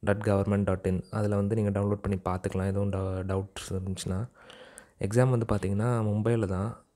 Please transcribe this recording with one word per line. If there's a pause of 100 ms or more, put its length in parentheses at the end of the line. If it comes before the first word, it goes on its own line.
டாட்
கவர்மெண்ட்
டாட்
இன்.
அதுல
வந்து
நீங்க
டவுன்லோட்
பண்ணி
பார்த்துக்கலாம்,
எதுவும்
டவு-,
டவுட்ஸ்
இருந்துச்சுன்னா. (720)
எக்ஸாம்
வந்து (100)
பார்த்தீங்கன்னா, (160)
மும்பைல
தான் (100)